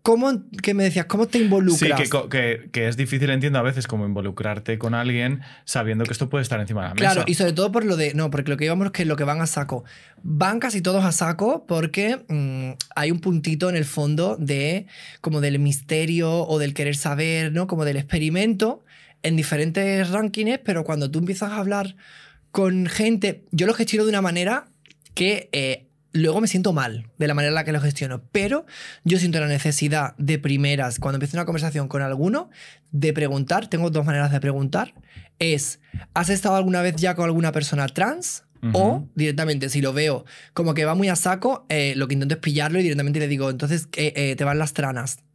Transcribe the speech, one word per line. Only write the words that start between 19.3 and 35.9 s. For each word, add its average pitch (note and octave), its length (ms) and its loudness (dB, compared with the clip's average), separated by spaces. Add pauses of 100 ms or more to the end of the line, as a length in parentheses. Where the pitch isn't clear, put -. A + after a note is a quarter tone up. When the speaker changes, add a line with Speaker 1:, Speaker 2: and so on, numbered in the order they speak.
Speaker 1:
diferentes E3+ 720 0
rankings, G#3+ 560 -2
pero E3 180 -2
cuando D3 260 -2
tú D3+ 100 -2
empiezas F#3+ 320 -4
a G#3+ 80 -6
hablar G3 360 -2 (560)
con F#3 360 2
gente, G#3+ 640 0
yo E3+ 160 2
lo A3+ 60 2
gestiono A3+ 300 0
de G#3+ 60 4
una G3+ 120 2
manera F#3 440 0 (500)
que, G3 380 0
eh, C3 340 -2 (240)
luego D#3+ 300 2
me A3+ 60 2
siento F#3 260 2
mal A#2 440 -2
de D3+ 100 0
la D3+ 60 0
manera D3 160 2
en D3+ 60 0
la D#3+ 80 0
que D3 80 -2
lo D3 100 0
gestiono, C#3 400 -2 (100)
pero G#3 340 0 (380)
yo F3 140 4
siento E3+ 220 2
la D3+ 80 0
necesidad D3 720 0
de D3 200 0
primeras, C#3 600 0
cuando C#3 160 -2
empiezo C#3 220 -4
una E3+ 80 -2
conversación D#3 420 -2
con C#3 160 -4
alguno, E3 460 0 (420)
de D3+ 220 2
preguntar. D3 540 0
Tengo E3+ 220 0
dos D3+ 160 0
maneras C#3+ 260 2
de C#3 80 2
preguntar. C#3 540 -2 (460)
Es, D#3 400 0 (340)